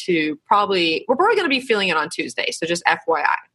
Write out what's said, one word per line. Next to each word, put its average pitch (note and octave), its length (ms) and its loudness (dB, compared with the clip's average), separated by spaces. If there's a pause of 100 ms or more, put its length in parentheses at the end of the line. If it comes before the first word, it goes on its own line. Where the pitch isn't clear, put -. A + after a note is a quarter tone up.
to D#3 320 0 (100)
probably, F#3+ 600 2
we're C4 100 2
probably G#4 180 2
gonna F4+ 140 0
be C4 120 0
feeling G3+ 280 0
it D#3+ 80 0
on D3+ 120 -2
Tuesday. - 420 -6
So - 140 -6
just E3+ 200 -4
F E3 220 2
Y D#3 140 0
I. - 140 0 (200)